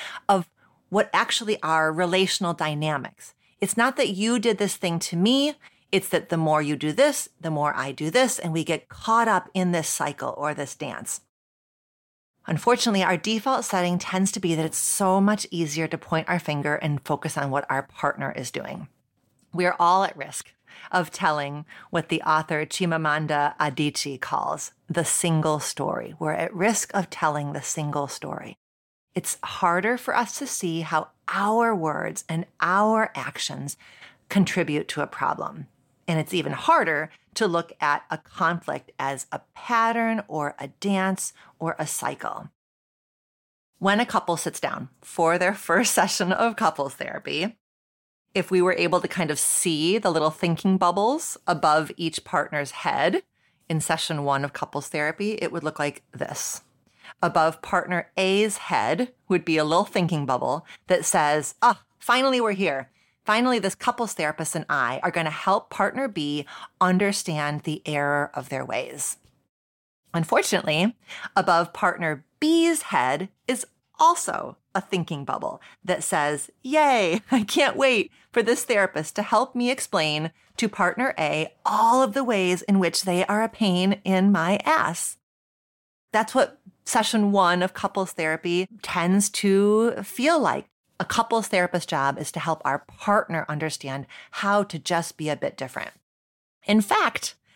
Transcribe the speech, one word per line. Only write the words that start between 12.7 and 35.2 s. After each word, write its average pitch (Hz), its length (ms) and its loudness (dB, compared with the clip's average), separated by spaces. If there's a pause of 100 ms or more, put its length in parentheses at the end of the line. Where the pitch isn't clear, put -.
our 180 140 4
default 226 480 -2
setting 180 340 0
tends 190 340 0
to 196 80 -8
be 170 140 0
that 160 120 0
it's 156 100 -6
so 190 420 2
much 202 320 2
easier 160 380 -2
to 160 80 -4
point 160 320 -2
our 175 100 0
finger 147 360 -2
and 147 320 -2
focus 151 320 -4
on 139 120 -4
what 139 200 0
our 135 140 -2
partner - 480 -4
is - 180 -8
doing. - 380 -10 (680)
We 175 100 0
are 180 140 2
all 180 260 6
at - 120 -4
risk - 360 -12 (400)
of 180 180 0
telling 151 540 -2 (240)
what - 220 -2
the 160 100 0
author 156 460 0
Chimamanda 156 880 0
Adichie 147 640 -2
calls - 520 -4 (160)
the 160 180 0
single 156 520 2
story. 143 600 -4
We're 156 140 -2
at 165 220 -4
risk 202 380 0
of 190 160 -2
telling 147 460 -2
the 143 80 -8
single 147 460 -4
story. - 500 -10 (560)
It's - 280 -4
harder 185 540 0
for - 180 -4
us 233 240 -2
to 285 80 -8
see 165 340 -4
how 156 280 -2 (200)
our 214 460 2
words 160 540 -4
and 165 180 -2 (140)
our 214 540 2
actions 139 640 -8 (520)
contribute 160 600 0
to 147 140 -4
a 143 40 -2
problem. 147 600 -6 (380)